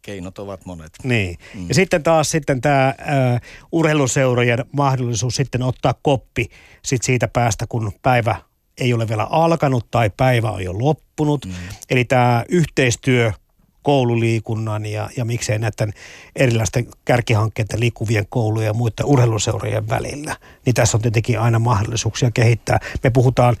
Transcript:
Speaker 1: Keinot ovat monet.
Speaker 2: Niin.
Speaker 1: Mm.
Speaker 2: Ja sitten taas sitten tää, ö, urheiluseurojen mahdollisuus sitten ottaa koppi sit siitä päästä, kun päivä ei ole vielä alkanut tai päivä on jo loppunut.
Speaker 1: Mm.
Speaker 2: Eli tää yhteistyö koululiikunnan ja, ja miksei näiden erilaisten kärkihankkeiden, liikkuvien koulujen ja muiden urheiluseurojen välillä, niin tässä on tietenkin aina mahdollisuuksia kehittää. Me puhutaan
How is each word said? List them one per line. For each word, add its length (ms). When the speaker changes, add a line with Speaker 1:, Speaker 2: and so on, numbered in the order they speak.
Speaker 1:
Keinot 360
ovat 260
monet. 280
Speaker 2:
Niin. 360
Speaker 1:
Mm. 140
Speaker 2:
Ja 60
sitten 280
taas 280
sitten 300
tää, 280
ö, 520
urheiluseurojen 1000
mahdollisuus 640
sitten 260
ottaa 400
koppi 460
sit 200
siitä 260
päästä, 400
kun 240
päivä 340
ei 160
ole 140
vielä 220
alkanut 600
tai 260
päivä 340
on 140
jo 140
loppunut. 680
Speaker 1:
Mm. 60
Speaker 2:
Eli 140
tää 440
yhteistyö 840
koululiikunnan 1040
ja, 300
ja 80
miksei 340
näiden 340
erilaisten 500
kärkihankkeiden, 760
liikkuvien 480
koulujen 380
ja 80
muiden 320
urheiluseurojen 840
välillä, 480
niin 80
tässä 220
on 60
tietenkin 380
aina 180
mahdollisuuksia 720
kehittää. 480
Me 60
puhutaan 500